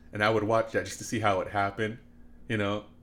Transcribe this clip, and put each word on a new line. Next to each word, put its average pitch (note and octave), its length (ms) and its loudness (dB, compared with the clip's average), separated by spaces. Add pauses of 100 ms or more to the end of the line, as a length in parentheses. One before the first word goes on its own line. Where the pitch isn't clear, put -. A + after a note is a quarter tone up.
(120)
and G#2 120 -2
I G#2+ 60 6
would A2 140 4
watch A2+ 300 2
that - 120 0
just - 140 -10
to A2 40 -10
see A2 160 -4
how G2+ 220 2
it - 80 -6
happened, G#2 480 -2 (520)
you A2+ 80 0
know. G#2 260 0 (200)